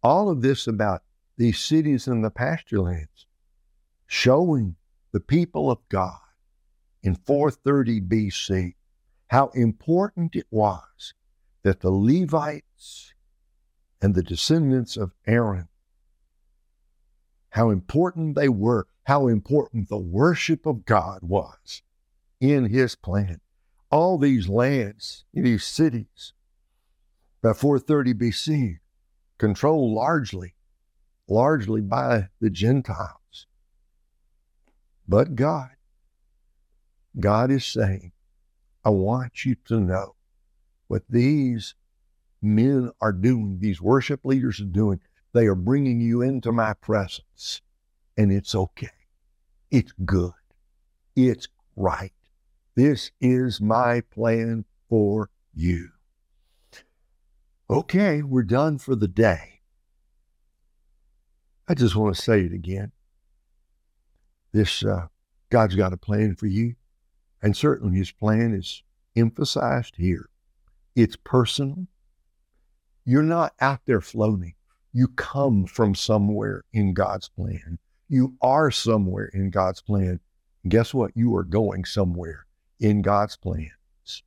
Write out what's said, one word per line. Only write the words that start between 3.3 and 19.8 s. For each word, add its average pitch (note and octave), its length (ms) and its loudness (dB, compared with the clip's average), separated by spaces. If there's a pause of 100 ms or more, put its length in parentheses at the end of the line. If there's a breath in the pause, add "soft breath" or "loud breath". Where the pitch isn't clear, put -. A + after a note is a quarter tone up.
showing C3 720 2 (360)
the - 80 -2
people D3+ 520 0
of A2+ 80 -2 (100)
God F#2 300 -4 (840)
in F#2+ 140 0
four C#3+ 340 0
thirty C3 500 0
B G#2 300 0
C F#2 460 -4 (520)
how C3+ 220 2
important E3 840 0
it - 160 -6
was G#2 600 -2 (500)
that F#2+ 160 2
the F#2 120 0
Levites D3 1200 -2 (880)
and F#2+ 140 2
the F2+ 80 2
descendants C3 760 0
of G2 160 -6 (140)
Aaron, G#2+ 400 0 (1800)
how A2+ 200 2
important D#3 680 -2
they D3 140 2
were, A2 380 0 (160)
how C#3 240 2
important A#2 640 0